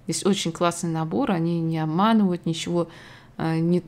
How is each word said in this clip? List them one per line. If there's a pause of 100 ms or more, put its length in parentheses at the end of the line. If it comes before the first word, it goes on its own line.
Здесь
очень
классный
набор,
они
не
обманывают,
ничего, (500)
э,
ни,